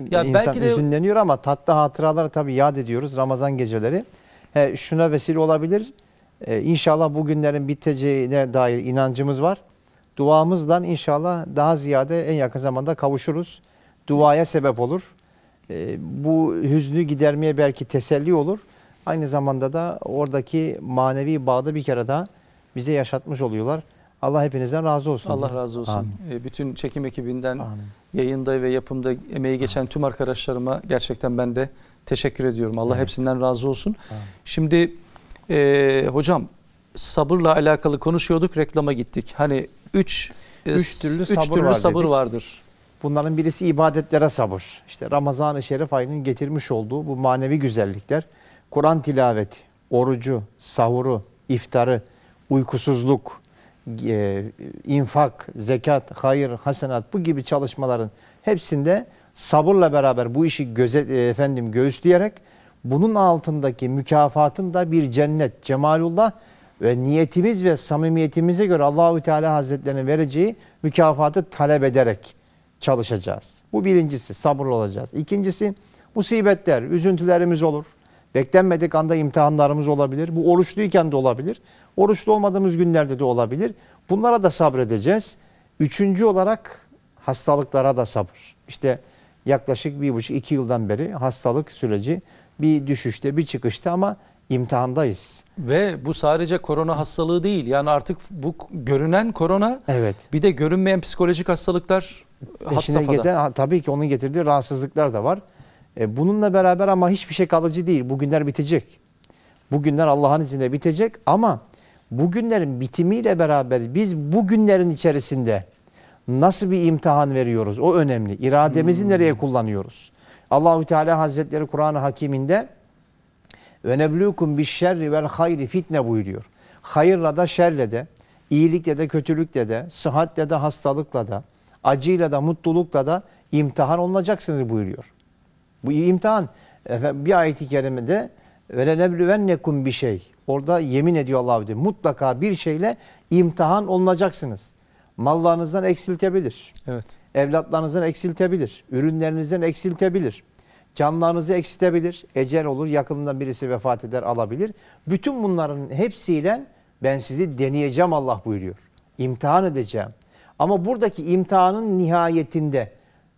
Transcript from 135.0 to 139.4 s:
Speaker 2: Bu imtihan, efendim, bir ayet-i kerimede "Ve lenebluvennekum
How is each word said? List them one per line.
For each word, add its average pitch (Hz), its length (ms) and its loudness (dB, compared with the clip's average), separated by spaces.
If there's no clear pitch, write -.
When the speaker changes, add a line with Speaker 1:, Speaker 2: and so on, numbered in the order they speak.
Speaker 2:
Bu 135 80 -2
imtihan, 180 580 0
efendim, 139 400 -4
bir 180 140 4
ayet-i 156 280 0
kerimede 135 640 -2
"Ve 127 180 0
lenebluvennekum 175 960 2